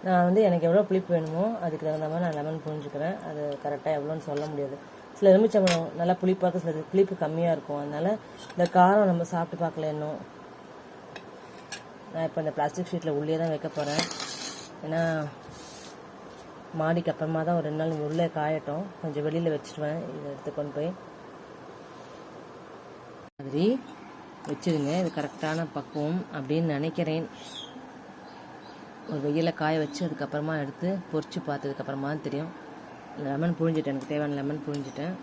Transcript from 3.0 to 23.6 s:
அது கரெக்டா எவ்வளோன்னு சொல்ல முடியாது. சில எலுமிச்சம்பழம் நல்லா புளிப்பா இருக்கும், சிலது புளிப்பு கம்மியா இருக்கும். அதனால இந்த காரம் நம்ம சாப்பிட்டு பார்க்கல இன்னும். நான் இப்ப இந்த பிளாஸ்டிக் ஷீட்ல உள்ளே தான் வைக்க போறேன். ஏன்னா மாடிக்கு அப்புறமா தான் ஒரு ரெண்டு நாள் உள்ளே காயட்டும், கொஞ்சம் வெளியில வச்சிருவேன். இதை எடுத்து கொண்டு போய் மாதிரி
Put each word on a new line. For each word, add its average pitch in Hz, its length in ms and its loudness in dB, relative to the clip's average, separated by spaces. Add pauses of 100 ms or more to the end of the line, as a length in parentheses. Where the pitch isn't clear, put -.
அது 151 140 -4 (220)
கரெக்டா 147 340 -2
எவ்வளோன்னு 151 300 -4
சொல்ல 147 240 0
முடியாது. 143 240 -2 (400)
சில 196 160 10
எலுமிச்சம்பழம் 190 520 8 (140)
நல்லா 175 240 4
புளிப்பா 185 240 4
இருக்கும், 170 180 2
சிலது 156 280 -2
புளிப்பு 190 320 6
கம்மியா 165 320 2
இருக்கும். 143 260 -4
அதனால 151 320 0 (400)
இந்த 175 120 4 (120)
காரம் 190 320 10
நம்ம 170 240 4
சாப்பிட்டு 170 300 0
பார்க்கல 156 300 -2
இன்னும். 151 240 -4 (2000)
நான் 165 160 0
இப்ப 160 140 -2
இந்த 151 120 0
பிளாஸ்டிக் 151 360 0
ஷீட்ல 165 280 0
உள்ளே 156 220 2
தான் 160 120 2
வைக்க 151 240 -4
போறேன். 147 240 2 (840)
ஏன்னா 160 160 2 (1800)
மாடிக்கு 170 320 2
அப்புறமா 160 300 0
தான் 170 160 4
ஒரு 151 80 -2
ரெண்டு 156 160 0
நாள் 156 240 0
உள்ளே 165 200 2 (120)
காயட்டும், 156 440 0 (200)
கொஞ்சம் 147 240 -2
வெளியில 160 300 2
வச்சிருவேன். 151 440 -4 (140)
இதை 147 180 -8
எடுத்து 143 240 -8
கொண்டு 147 220 -4
போய் 165 120 0 (2500)
மாதிரி 143 280 2 (840)